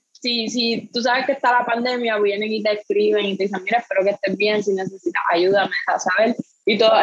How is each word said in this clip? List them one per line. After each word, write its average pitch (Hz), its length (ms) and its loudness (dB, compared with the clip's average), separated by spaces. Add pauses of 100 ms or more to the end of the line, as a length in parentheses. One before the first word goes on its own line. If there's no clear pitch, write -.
(120)
si, 233 360 -4
si 233 440 -2
tú 240 80 -4
sabes 254 260 0
que 277 60 0
está 254 200 2
la 247 120 2
pandemia, 240 540 -2
vienen 208 340 0
y 214 100 -2
te 214 100 2
escriben 208 540 0
y 196 100 -2
te 190 80 -2
dicen, 190 200 -4
"Mira, 226 140 0
espero 196 260 -2
que 196 60 2
estés 190 260 -4
bien, 208 260 0
si 202 120 -2
necesitas 190 480 -6 (100)
ayuda, 185 320 4
me 190 60 -4 (160)
dejas 170 180 -2
saber". 208 320 2 (300)
Y 214 120 4
todos 220 240 4